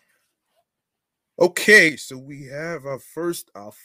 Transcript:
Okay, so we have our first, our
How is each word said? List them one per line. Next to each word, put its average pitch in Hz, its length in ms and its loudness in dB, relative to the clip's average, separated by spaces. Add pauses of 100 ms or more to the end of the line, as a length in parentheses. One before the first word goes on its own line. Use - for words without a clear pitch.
(1400)
Okay, 180 560 6
so - 220 -16
we 139 280 -18
have 147 380 -12
our 135 140 -10
first, 170 560 -10
our 104 180 -18 (120)